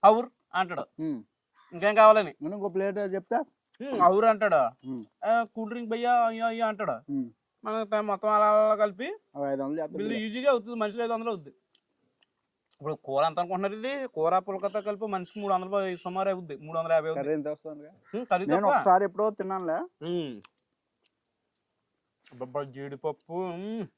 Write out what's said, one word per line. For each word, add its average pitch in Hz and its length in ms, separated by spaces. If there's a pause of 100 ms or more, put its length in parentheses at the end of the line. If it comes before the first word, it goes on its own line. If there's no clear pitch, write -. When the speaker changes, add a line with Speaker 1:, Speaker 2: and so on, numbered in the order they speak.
Speaker 1:
"ఔర్" 220 240 (260)
అంటాడు. 175 320 (140)
Speaker 2:
ఉమ్. 151 200 (540)
Speaker 1:
"ఇంకేం 202 220
కావాలని?" 214 440
Speaker 2:
నేను 165 160
ఇంకో 202 140
ప్లేట్ 190 300 (120)
చెప్తా. 196 280 (420)
Speaker 1:
ఉమ్, 247 220
"ఔర్" 196 240
అంటాడు. 202 340 (240)
Speaker 2:
ఉమ్. 127 180 (180)
Speaker 1:
"ఆ, 208 100 (180)
కూల్ 220 220
డ్రింక్ 233 180
భయ్యా, 240 240 (100)
అయ్యో, 226 240
అయ్యో" 226 200
అంటాడు. 196 300 (120)
Speaker 2:
ఉమ్. 135 180 (360)
Speaker 1:
మనం 220 220
త-, 208 180
మొత్తం 208 260
అలా 214 220
అలా 214 240
కలిపి 208 320 (220)
Speaker 2:
అవి 143 180
ఐదు 135 140
వందలు 143 180
చేద్దాం 156 180
Speaker 1:
బిల్లు 208 120
Speaker 2:
బిల్లు. 220 120
Speaker 1:
ఈజీగా 233 300
అవుతుంది. 240 280
మనిషికి 214 240
ఐదు 233 100
వందలు 226 180
అవుద్ది. 151 200 (1300)
ఇప్పుడు 147 200
కూర 139 220
అంతా 160 180
అనుకుంటున్నారు 190 340
ఇది. 240 180 (160)
కూర 160 300
పులకతో 190 420
కలిపి 208 260
మనిషికి 190 320
మూడు 202 140
వందలు 185 440
సుమారు 190 320
అవుద్ది. 180 300
మూడు 156 180
వందల 165 160
యాభై 156 160
అవుద్ది. 151 120
Speaker 2:
కర్రీ 143 120
ఎంత 147 140
వస్తుంది? 151 400 (260)
Speaker 1:
ఉమ్, 233 120
కర్రీ 185 200
Speaker 2:
నేను 285 120
Speaker 1:
తక్కువ. 202 140
Speaker 2:
ఒకసారి 196 340
ఎప్పుడో 196 260
తిన్నానులే. 190 480 (240)
Speaker 1:
ఉమ్. 160 320 (1900)
అబ్బబ్బా, 127 420
జీడిపప్పు. 143 680 (160)
ఉమ్. 208 300 (140)